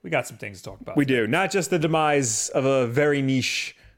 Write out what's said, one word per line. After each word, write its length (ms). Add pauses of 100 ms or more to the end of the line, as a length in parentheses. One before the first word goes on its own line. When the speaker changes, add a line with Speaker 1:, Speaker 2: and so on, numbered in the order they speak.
Speaker 1:
We 80
got 160
some 100
things 240
to 100
talk 100
about 160
Speaker 2:
We 100
Speaker 1:
today. 140
Speaker 2:
do. 80
Not 240
just 180
the 80
demise 720
of 160
a 220
very 340
niche, 540 (220)